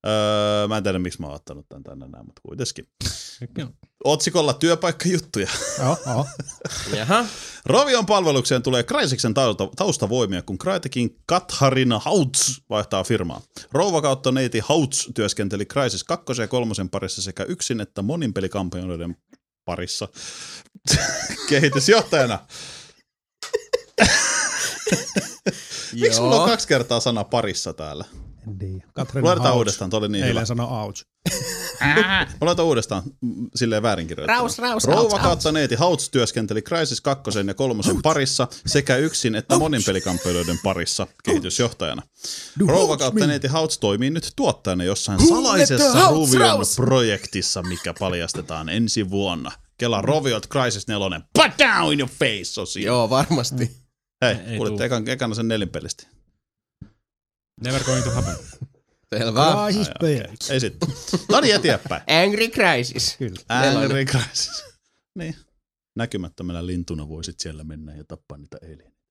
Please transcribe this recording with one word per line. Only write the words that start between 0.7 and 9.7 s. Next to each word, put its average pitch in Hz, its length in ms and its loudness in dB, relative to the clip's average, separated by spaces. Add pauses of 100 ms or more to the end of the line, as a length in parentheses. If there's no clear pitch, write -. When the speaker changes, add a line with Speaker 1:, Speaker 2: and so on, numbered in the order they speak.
Speaker 1:
en 104 60 -2
tiedä, 92 160 0
miksi 90 220 -4
mä 80 60 -8
oon 71 100 -12
ottanut 73 320 -18
tän 69 140 -20
tänne 67 260 -18
näin, 58 180 -20
mut - 140 -20
kuitenkin. - 480 -10 (680)
Speaker 2:
Joo. 143 100 -8 (360)
Speaker 1:
Otsikolla 151 500 2
työpaikkajuttuja. 165 920 0 (300)
Speaker 3:
Joo, 143 180 2 (100)
joo. 131 200 -2 (720)
Speaker 4:
Jaha. 185 300 2 (400)
Speaker 1:
Rovion 247 400 4
palvelukseen 147 560 4
tulee 127 200 2
Crysiksen 131 520 0
tausta-, 110 420 2